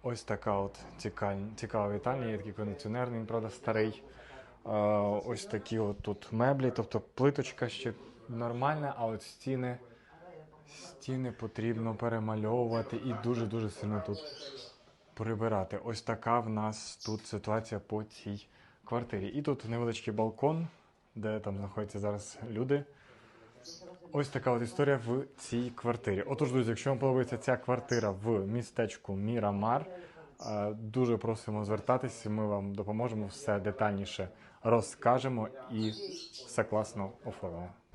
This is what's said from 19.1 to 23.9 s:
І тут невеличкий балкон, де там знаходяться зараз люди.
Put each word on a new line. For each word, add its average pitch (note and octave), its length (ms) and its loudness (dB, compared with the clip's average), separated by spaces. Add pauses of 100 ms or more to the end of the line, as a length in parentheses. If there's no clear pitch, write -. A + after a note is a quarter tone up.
І C3+ 140 -2
тут C#3+ 260 -2
невеличкий A#2 460 -2
балкон, C#3 540 2 (460)
де G#2+ 260 -2
там G2 180 -4
знаходяться G2+ 400 -4
зараз G#2 400 -4 (120)
люди. C3 340 2 (1300)